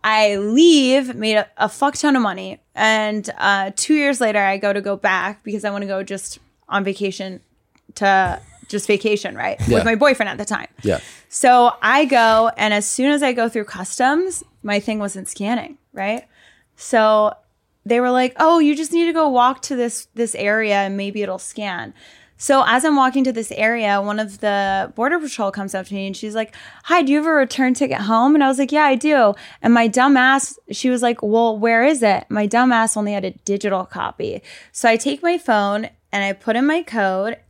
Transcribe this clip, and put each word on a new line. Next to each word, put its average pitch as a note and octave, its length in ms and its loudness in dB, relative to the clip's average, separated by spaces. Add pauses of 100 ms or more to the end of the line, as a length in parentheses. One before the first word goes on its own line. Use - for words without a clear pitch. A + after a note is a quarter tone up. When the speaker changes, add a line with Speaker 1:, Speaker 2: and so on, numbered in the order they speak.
Speaker 1:
I G#3+ 320 2
leave, B3+ 760 4
made G#3+ 220 0
a, G#3 200 0
a G#3 120 0
fuck C#4+ 280 -2
ton C#4+ 200 2
of B3 60 2
money. F#3+ 380 -6 (140)
And, G#3+ 540 0 (100)
uh, G3 380 0
two - 180 0
years C#4+ 260 0
later, G#3+ 180 0
I G3 200 0
go G3+ 140 -2
to G3+ 80 -2
go G3 160 -4
back F#3+ 480 -2
because G#3 200 -8
I G#3 60 -2
wanna G3+ 160 -8
go G3 160 -6
just F#3+ 360 -12 (300)
on G3 160 -2
vacation F#3+ 560 -6 (560)
to F#3+ 440 2 (280)
just G#3 180 -6
vacation, G#3 500 -2
right? - 300 -6
Speaker 2:
Yeah. A#3 100 4
Speaker 1:
With - 80 2
my A3+ 120 2
boyfriend A#3 340 2
at - 80 -10
the - 80 -8
time. - 220 -6 (140)
Speaker 2:
Yeah. - 180 0 (280)
Speaker 1:
So B3 540 4
I C4 240 2
go, A3+ 500 4
and G#3+ 160 0
as G#3 140 -2
soon C4+ 260 0
as C#4+ 100 0
I C4 100 0
go A#3 160 -2
through A3 160 -4
customs, C#4 800 -2 (200)
my G#3 180 -2
thing G#3+ 180 -6
wasn't G3 300 -8
scanning, A#3 480 -6 (160)
right? G#3+ 340 -6 (500)
So G#3+ 580 2 (500)
they A#3+ 160 2
were B3 100 0
like, B3+ 280 2
"Oh, D#4+ 220 4
you D4 160 4
just D#4 160 -6
need E4+ 140 2
to E4+ 60 0
go D#4 160 0
walk B3+ 340 2
to C#4 140 -6
this, A#3+ 380 -6
this A3+ 200 -4
area G#3 420 0
and G3 200 -2
maybe G3+ 260 -6
it'll F#3+ 160 -6
scan." G3 540 -10 (460)
So C4+ 280 2
as B3+ 180 2
I'm D4+ 120 2
walking C4 280 2
to B3+ 80 0
this A3+ 200 -8
area, G#3+ 480 0
one G#3 180 -4
of G3+ 220 -8
the G3 540 -2
Border C#4+ 260 -2
Patrol A#3 300 -6
comes G3 240 -10
up F#3+ 120 -8
to G3+ 80 -12
me G3 120 -6
and G3 100 -10
she's G#3+ 180 -12
like, A3 200 -6 (300)
"Hi, E4+ 180 2
do C#4 100 2
you D4+ 60 4
have D4+ 80 -2
a E4 40 0
return C4 440 2
ticket C4 280 -2
home?" A3+ 320 2
And D4 80 6
I C4+ 60 4
was C4 100 0
like, C#4 140 0
"Yeah, D4+ 120 2
I C4+ 100 4
do." B3+ 400 2 (260)
And A#3 140 4
my A#3 120 4
dumb C4 300 4
ass, C4+ 420 2 (120)
she B3+ 200 -4
was A#3+ 120 0
like, A#3+ 200 0
"Well, A3 360 0
where A#3 260 2
is C#4+ 180 2
it?" G3+ 280 2
My G#3 160 -2
dumb A#3+ 260 2
ass A3+ 240 0
only G#3 160 -4
had G3 120 -4
a F#3 80 -6 (120)
digital G3+ 400 -2
copy. - 580 -10 (280)
So - 180 0
I A3+ 80 4
take C#4 260 -4
my E4+ 140 0
phone G#3 540 -2 (200)
and G3+ 140 -2
I G3 80 -2
put A3 240 -4
in C4 100 0
my D#4+ 160 0
code. G3+ 540 -4 (140)